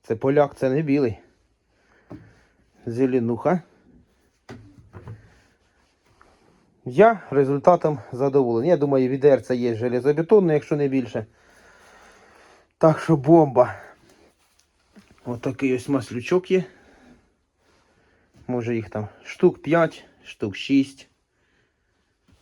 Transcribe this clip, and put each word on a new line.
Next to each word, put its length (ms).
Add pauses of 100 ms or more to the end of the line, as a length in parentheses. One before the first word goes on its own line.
Це 140
поляк, 400
це 140
не 120
білий. 360 (1700)
Зеленуха. 760 (3250)
Я 440
результатом 720 (120)
задоволений. 580
Я 80
думаю, 320
відерце 460
є 200
железобетонне, 760
якщо 220
не 120
більше. 380 (1500)
Так 220
що 180
бомба. 580 (1500)
Отакий 500
ось 140
маслючок 640
є. 120 (1800)
Може, 280
їх 140
там 180 (160)
штук 380
п'ять, 440 (180)
штук 320
шість. 540 (1300)